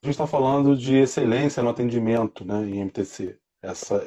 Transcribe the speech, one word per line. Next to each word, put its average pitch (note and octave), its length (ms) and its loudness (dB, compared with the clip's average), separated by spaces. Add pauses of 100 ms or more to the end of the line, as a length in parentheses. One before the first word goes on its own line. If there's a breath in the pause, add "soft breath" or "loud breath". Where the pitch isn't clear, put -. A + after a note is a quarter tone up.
A - 20 -6
gente D3 120 -4
tá D#3 100 -2
falando C#3 500 2
de C3+ 200 2
excelência C3+ 680 2
no A#2 60 2
atendimento, A#2 760 -2
né, G#2 200 -4
em G2+ 140 -4
M G2 120 -4
T G2+ 120 -4
C. F#2+ 340 -10 (240)
Essa F#2 340 -6 (120)